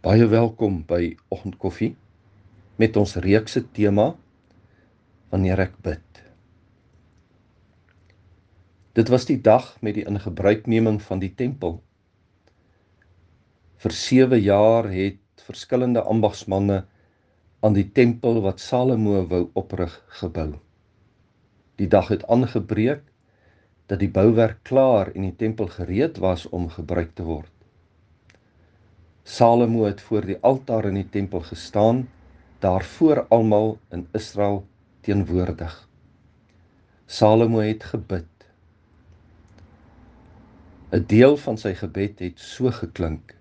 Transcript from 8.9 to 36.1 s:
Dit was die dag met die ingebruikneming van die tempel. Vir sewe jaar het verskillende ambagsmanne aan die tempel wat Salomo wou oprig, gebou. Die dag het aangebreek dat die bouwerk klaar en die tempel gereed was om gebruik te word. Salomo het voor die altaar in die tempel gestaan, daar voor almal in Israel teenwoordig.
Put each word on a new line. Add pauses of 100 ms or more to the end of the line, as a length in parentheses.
Dit
was
die
dag (180)
met
die
ingebruikneming
van
die
tempel. (2000)
Vir
sewe
jaar
het
verskillende
ambagsmanne (840)
aan
die (160)
tempel
wat
Salomo
wou (100)
oprig, (300)
gebou. (1200)
Die
dag
het
aangebreek (840)
dat
die
bouwerk
klaar
en
die
tempel
gereed
was
om
gebruik
te
word. (1700)
Salomo
het
voor
die
altaar
in
die
tempel
gestaan, (520)
daar
voor
almal (140)
in
Israel (420)
teenwoordig. (1300)